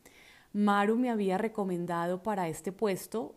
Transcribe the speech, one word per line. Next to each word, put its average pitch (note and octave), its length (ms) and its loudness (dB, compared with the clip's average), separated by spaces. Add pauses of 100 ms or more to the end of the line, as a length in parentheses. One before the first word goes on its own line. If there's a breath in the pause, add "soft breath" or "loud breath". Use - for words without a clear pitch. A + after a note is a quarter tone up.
(540 loud breath)
Maru G#3 420 4
me B3 140 2
había G3 260 2
recomendado F3+ 840 -2
para F#3+ 260 -2
este D#3+ 240 -6
puesto, F#3 640 -4